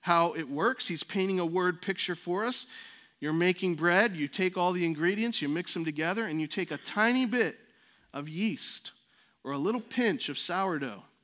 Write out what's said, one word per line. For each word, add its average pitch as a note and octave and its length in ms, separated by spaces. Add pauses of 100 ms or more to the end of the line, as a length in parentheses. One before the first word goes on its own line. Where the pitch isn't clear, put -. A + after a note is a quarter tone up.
how E3+ 320
it D3+ 140
works. E3+ 380
He's E3 160
painting F#3+ 380
a E3+ 60
word F3+ 360
picture F#3 320
for F3+ 300
us. B3 220 (520)
You're D3+ 140
making F3 420
bread, F3 460
you C#3+ 80
take F#3 280
all F3+ 160
the F3+ 120
ingredients, F3+ 580
you D3 60
mix E3+ 260
them E3+ 100
together, E3 440
and D#3 120
you D#3 60
take F3 240
a D3 80
tiny B3 480
bit G#3+ 320 (540)
of C#3+ 160
yeast F3 640 (500)
or C3 80
a C#3 80
little G#3+ 220
pinch A3+ 480
of C#3+ 100
sourdough D#3 640 (220)